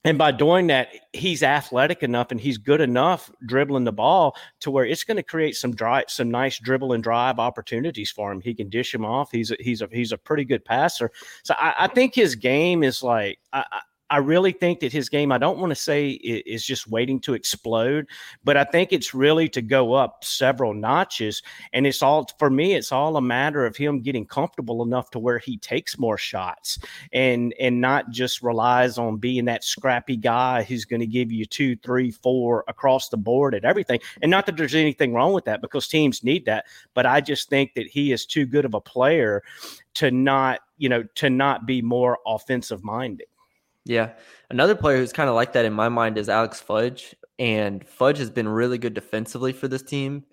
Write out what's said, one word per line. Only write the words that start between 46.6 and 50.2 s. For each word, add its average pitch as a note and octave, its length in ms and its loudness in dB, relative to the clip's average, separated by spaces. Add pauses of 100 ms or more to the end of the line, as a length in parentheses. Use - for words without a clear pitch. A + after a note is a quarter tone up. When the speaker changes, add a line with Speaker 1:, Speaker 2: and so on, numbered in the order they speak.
Speaker 2:
And G#2+ 460 -2
Fudge D3 340 2
has A#2 100 -6
been A2 180 -2
really A#2+ 300 0
good A#2 160 -4
defensively A#2 600 -6
for C3 140 -6
this C3 140 -6
team. C#3 520 -6